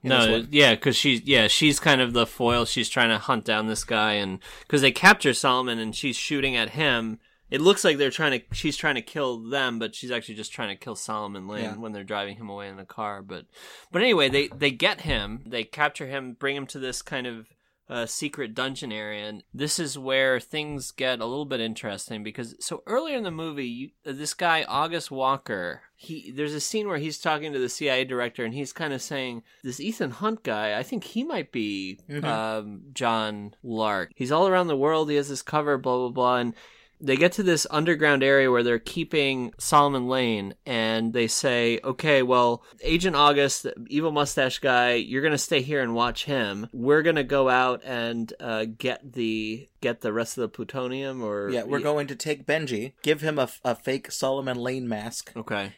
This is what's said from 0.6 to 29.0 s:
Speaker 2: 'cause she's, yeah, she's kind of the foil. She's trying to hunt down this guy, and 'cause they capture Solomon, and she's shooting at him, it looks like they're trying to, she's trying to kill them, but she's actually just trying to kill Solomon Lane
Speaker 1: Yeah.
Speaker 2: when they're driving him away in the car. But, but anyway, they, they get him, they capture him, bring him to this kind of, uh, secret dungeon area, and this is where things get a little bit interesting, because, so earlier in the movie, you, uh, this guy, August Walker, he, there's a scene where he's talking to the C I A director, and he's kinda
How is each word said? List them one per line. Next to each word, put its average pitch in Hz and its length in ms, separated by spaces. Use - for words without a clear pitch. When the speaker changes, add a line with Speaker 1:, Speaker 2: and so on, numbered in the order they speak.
Speaker 2:
'cause 117 220
she's, 127 260
yeah, 127 240
she's 147 320
kind 139 220
of 120 120
the 117 140
foil. 120 380
She's 113 240
trying 120 220
to 110 80
hunt 113 260
down 110 240
this 110 160
guy, 107 300
and 98 260
'cause 147 140
they 131 100
capture 185 420
Solomon, 127 460
and 110 160
she's 127 220
shooting 135 400
at 113 140
him, 120 500
it 135 100
looks 190 240
like 160 140
they're 139 120
trying 139 300
to, - 140
she's 151 220
trying 151 180
to 127 80
kill 131 360
them, 120 400
but 110 160
she's 123 160
actually 117 260
just 107 160
trying 117 160
to 98 140
kill 117 140
Solomon 101 520
Lane 107 160
Speaker 1:
Yeah. 107 120
Speaker 2:
when 110 160
they're 101 120
driving 101 320
him 113 120
away 101 200
in 98 80
the 95 80
car. 101 380
But, 95 240
but 175 120
anyway, 185 260
they, 143 200
they 143 220
get 160 320
him, 113 440
they 117 180
capture 147 420
him, 131 320
bring 139 180
him 139 120
to - 100
this 131 240
kind 127 240
of, 113 200
uh, 120 180
secret 139 480
dungeon 131 380
area, 107 360
and 107 140
this 147 280
is 143 180
where 131 400
things 151 540
get 127 260
a 113 80
little 135 180
bit 139 140
interesting, 110 640
because, 110 380
so - 260
earlier 277 300
in 226 80
the 180 80
movie, 156 340
you, 123 220
uh, 147 60
this 143 200
guy, 165 300
August 156 480
Walker, 131 720
he, - 340
there's 147 240
a 151 60
scene 214 260
where 180 120
he's 151 200
talking 156 340
to 139 60
the 127 100
C 139 220
I 127 60
A 131 80
director, 123 400
and 113 100
he's 139 180
kinda 147 280